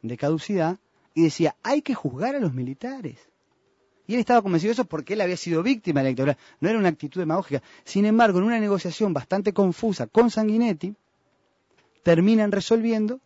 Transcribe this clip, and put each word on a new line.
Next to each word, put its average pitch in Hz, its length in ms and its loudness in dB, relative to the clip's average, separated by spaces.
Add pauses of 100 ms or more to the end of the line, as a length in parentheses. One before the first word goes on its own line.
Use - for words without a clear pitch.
de 117 160 -10
caducidad, 165 600 -2 (360)
y 165 100 4
decía, 156 380 0
"Hay 277 180 0
que 277 140 -4
juzgar 180 420 -6
a 277 40 -2
los 170 120 0
militares". 139 680 -10 (880)
Y 202 80 -6
él 247 60 2
estaba 233 220 4
convencido 180 260 0
de 233 60 0
eso 233 100 -2
porque 160 300 -8
él 214 80 -2
había 180 140 -2
sido 170 260 -2
víctima 196 380 0
de 135 40 0
la 135 40 0
dictadura. 131 300 0 (220)
No 160 80 -2
era 220 100 0
una 190 120 4
actitud 151 300 -8
demagógica. 160 420 -4 (220)
Sin 202 200 0
embargo, 214 340 4
en 185 60 2
una 233 160 0
negociación 196 540 -2
bastante 185 400 -2
confusa 190 520 0
con 233 240 4
Sanguinetti, 214 640 -2 (1080)
terminan 202 500 4
resolviendo 220 720 0